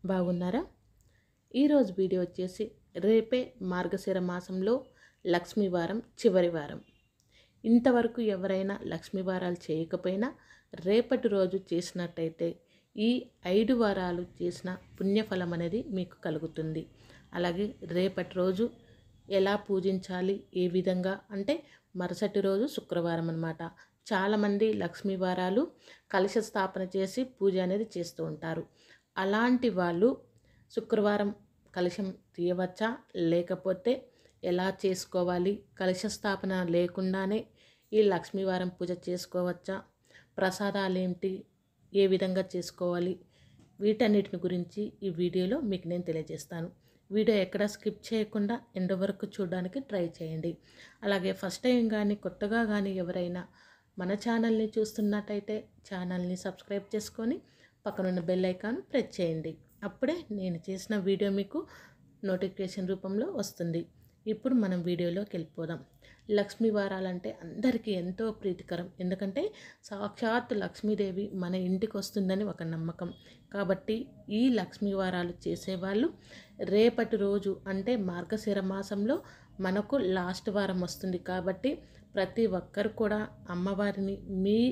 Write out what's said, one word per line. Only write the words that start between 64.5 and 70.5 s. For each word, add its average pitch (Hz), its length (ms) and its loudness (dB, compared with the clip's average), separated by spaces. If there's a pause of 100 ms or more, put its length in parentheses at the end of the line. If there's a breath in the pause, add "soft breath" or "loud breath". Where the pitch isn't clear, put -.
మనం 185 160 0 (100)
వీడియోలోకి 175 460 -2
వెళ్ళిపోదాం. 165 440 -6 (500 loud breath)
లక్ష్మీ 208 480 2
వారాలంటే 190 520 -2 (140)
అందరికీ 220 480 -2 (120)
ఎంతో 185 280 -4
ప్రీతికరం, 180 560 -6 (160)
ఎందుకంటే 190 400 -2 (460 loud breath)
సాక్షాత్ 220 640 -2 (100)